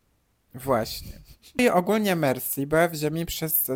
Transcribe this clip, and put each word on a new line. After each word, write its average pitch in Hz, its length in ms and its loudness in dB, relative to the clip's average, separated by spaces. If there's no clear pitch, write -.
Właśnie. 123 580 -4
I 247 100 4
ogólnie 190 480 2
Mercy 139 500 0
była 160 220 4
w 165 60 -8
ziemi 151 320 -2
przez - 500 -2